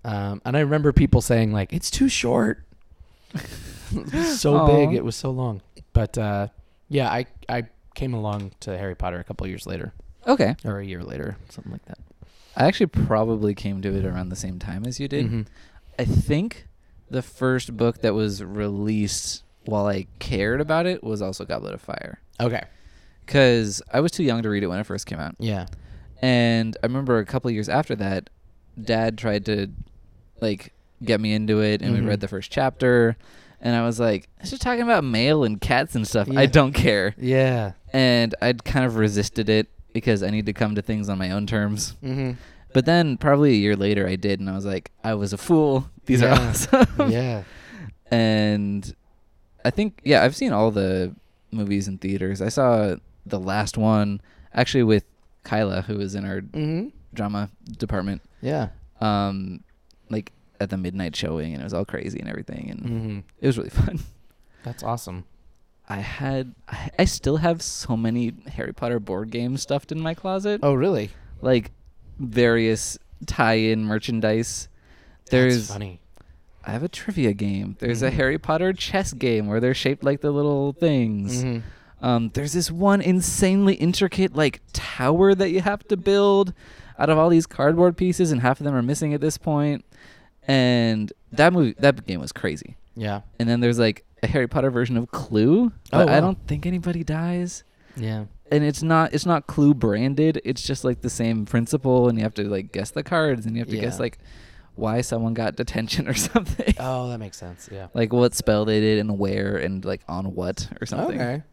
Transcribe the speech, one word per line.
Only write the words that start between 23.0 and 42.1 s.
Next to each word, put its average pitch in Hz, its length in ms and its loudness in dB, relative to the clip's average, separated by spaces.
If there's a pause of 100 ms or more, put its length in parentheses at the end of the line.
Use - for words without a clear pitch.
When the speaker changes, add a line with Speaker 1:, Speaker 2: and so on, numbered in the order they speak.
Speaker 2:
'Cause 117 540 4 (100)
I 123 80 2
was 170 100 2
too 175 140 -2
young 117 180 0
to 110 60 -2
read 101 160 0
it - 20 -2
when 90 140 -2
it 107 60 -6
first 95 200 -8
came 85 140 -10
out. 76 180 -10
Speaker 1:
Yeah. 101 280 -4 (540)
Speaker 2:
And 117 600 2
I - 40 -2
remember 127 320 0
a 104 60 0
couple 131 280 -4
years 104 160 -4
after 131 280 0
that, 98 340 -4 (520)
Dad 113 360 0
tried 104 280 -2
to, 101 220 0 (720)
like, 104 320 -4 (320)
get 113 160 2
me 107 140 0
into 107 260 2
it, 107 220 2
and - 120 0
Speaker 1:
Mm-hmm. 104 100 2
Speaker 2:
we 107 60 0
read 101 100 0
the 101 80 -6
first 98 220 -8
chapter, 123 640 2 (440)
and 120 160 0
I 117 60 0
was 117 180 -2
like, 110 280 0 (120)
"It's 185 100 -12
just 262 120 -8
talking 240 200 -2
about 226 220 2
mail 131 400 2
and 107 160 -2
cats 139 340 0
and 110 120 0
stuff. 104 240 0
I 135 120 4
Speaker 1:
Yeah. 139 40 8
Speaker 2:
don't 135 260 6
care." 101 460 2
Speaker 1:
Yeah. 127 540 2 (200)
Speaker 2:
And 120 480 2
I'd 120 240 0
kind 131 220 0
of 113 100 -2
resisted 104 540 0
it 107 180 4 (240)
because 110 300 2
I 95 80 -2
need 107 160 -2
to 107 80 -2
come 107 200 0
to 101 80 -2
things 107 260 -4
on 95 100 -2
my 92 140 -4
own 104 140 -2
terms. 104 560 -2
Speaker 1:
Mm-hmm. 131 300 -4 (400)